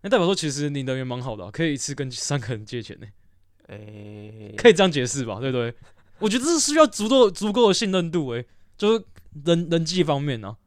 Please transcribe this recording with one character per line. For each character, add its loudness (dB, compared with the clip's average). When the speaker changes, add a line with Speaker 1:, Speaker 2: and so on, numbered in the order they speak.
Speaker 1:
那 -6
代 6
表 4
说 4
其 -2
实 -4
你 -4
人 -4
缘 -6
蛮 -6
好 -6
的 -12
啊， -12
可 -2
以 0
一 -2
次 -6
跟 -6
三 -4
个 -6
人 -6
借 -8
钱 -14
欸。 -20
Speaker 2:
欸。 -16
Speaker 1:
可 6
以 8
这 2
样 4
解 -2
释 -4
吧， -6
对 -2
不 -2
对？ -2
我 -2
觉 0
得 -2
这 0
是 2
需 0
要 8
足 -4
够， 6
足 -4
够 4
的 6
信 0
任 0
度 -2
欸， -6
就 2
是 -6
人， 2
人 2
际 0
方 0
面 -4
啊 -12